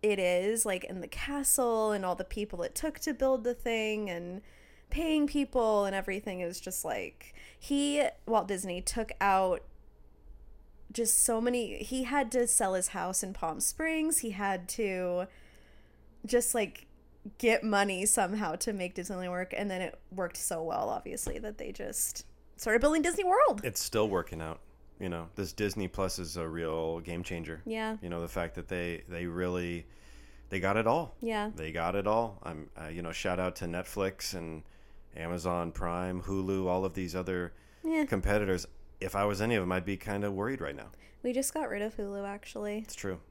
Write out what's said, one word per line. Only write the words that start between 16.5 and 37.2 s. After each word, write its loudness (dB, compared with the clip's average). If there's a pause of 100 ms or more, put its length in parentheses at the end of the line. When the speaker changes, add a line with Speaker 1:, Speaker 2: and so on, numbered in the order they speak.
Speaker 1:
like, 0 (520)
get 6
money 4
somehow 4
to -2
make -4
Disneyland -4
work, -4
and -2
then -2
it -6 (120)
worked -4
so -2
well, 0
obviously, -4
that -8
they -8
just -4 (320)
started 4
building 6
Disney 2
World. 6
Speaker 2:
It's -2
still 4
working 0
out. -6 (400)
You -2
know, -4
this -4
Disney -2
Plus -2
is -6
a -4
real -2
game -6
changer. -6
Speaker 1:
Yeah. -4
Speaker 2:
You -8
know, -4
the -4
fact -4
that -10
they, -4
they -6
really, -2 (640)
they -2
got 2
it 4
all. 2
Speaker 1:
Yeah. -2
Speaker 2:
They -6
got 0
it 2
all. 2
I'm, -8 (100)
uh, -10
you -6
know, -4
shout 0
out 0
to -6
Netflix -2
and -8 (540)
Amazon -2
Prime, -2
Hulu, 0
all 2
of -2
these -4
other -2 (280)